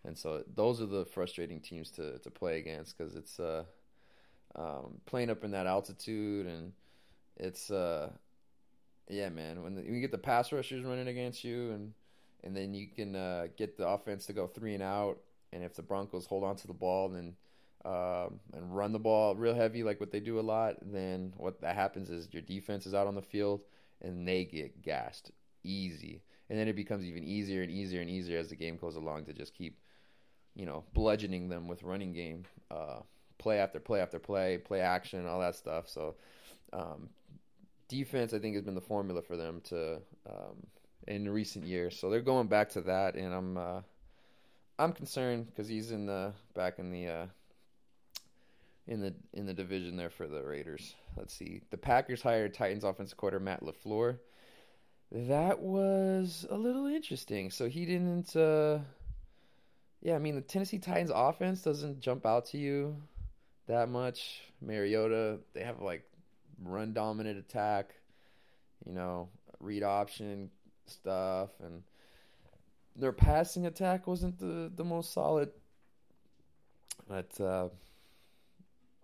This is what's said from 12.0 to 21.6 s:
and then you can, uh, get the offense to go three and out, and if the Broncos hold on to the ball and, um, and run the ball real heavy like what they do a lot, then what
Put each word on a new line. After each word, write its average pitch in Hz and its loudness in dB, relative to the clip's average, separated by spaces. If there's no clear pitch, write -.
and 95 -6
then 98 -2
you 101 -6
can, 101 -6
uh, 90 -2
get 104 -4
the 90 2
offense 101 0
to 104 -8
go 95 0
three 107 -6
and 98 -2
out, 101 0
and 90 -8
if 87 -8
the 85 -8
Broncos 98 -4
hold 98 0
on 98 0
to - -14
the 92 -10
ball 92 2
and, 87 -8
um, 90 -2
and 90 -8
run 101 2
the 110 0
ball 107 6
real 117 2
heavy 113 4
like 104 0
what 101 -4
they 104 -2
do 110 0
a - 2
lot, 110 2
then 92 -4
what 92 -6